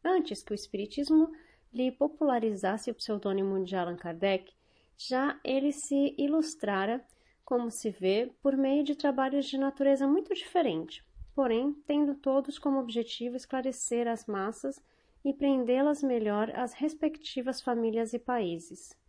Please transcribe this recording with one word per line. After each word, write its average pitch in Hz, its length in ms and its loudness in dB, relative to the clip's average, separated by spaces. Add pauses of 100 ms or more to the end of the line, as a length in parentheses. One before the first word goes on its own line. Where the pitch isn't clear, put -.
Antes 320 380 0
que - 100 -8
o - 20 -2
espiritismo 285 760 2 (420)
lhe 254 200 0
popularizasse 226 960 0
o 220 40 -6
pseudônimo 196 680 -2
de 185 140 -4
Allan 175 200 -2
Kardec, 185 560 -2 (440)
já 269 480 0
ele 269 260 2
se 285 480 0
ilustrara, 269 880 0 (400)
como 240 260 -2
se - 200 -4
vê, 196 420 0 (100)
por 269 140 4
meio 269 260 4
de 285 120 0
trabalhos 269 520 0
de 269 100 -6
natureza 277 500 2
muito 330 280 2
diferente, 214 720 -2 (300)
porém 262 380 2 (140)
tendo 285 280 2
todos 277 440 0
como 269 200 0
objetivo 233 580 -4
esclarecer 254 720 -4
as 233 180 -4
massas 220 560 -6 (420)
e 277 80 0
prendê-las 277 720 2
melhor 220 520 0
às 247 180 -4
respectivas 285 880 -4
famílias 226 520 0
e 233 60 -4
países. 190 760 -6 (140)